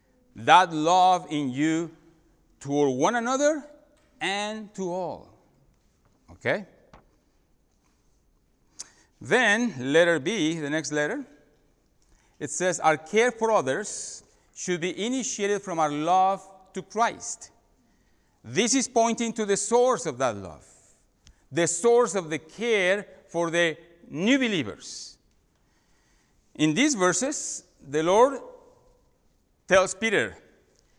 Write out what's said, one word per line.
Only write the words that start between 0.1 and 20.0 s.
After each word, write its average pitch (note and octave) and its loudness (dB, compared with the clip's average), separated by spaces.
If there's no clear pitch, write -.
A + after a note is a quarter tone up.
that E3 6
love F3 4
in D3 -2
you D#3+ -2
toward C#3 0
one F3 2
another C4+ 0
and G#3 -6
to F#3 -6
all. D#3 -8
Okay? D#3+ -4
Then, G#3+ 2
letter E3 4
B, E3 -2
the D3 -6
next D3+ -4
letter, E3+ -2
it - -10
says, F3+ -2
"Our D#3 2
care A3+ 0
for A3+ -2
others E3+ -4
should F3 -6
be F3+ -4
initiated G#3 -4
from E3+ -6
our D3+ 0
love F#3 0
to F#3 -10
Christ." - -6
This E3 0
is C4 0
pointing A3+ 0
to G#3+ -4
the G3 0
source B3 0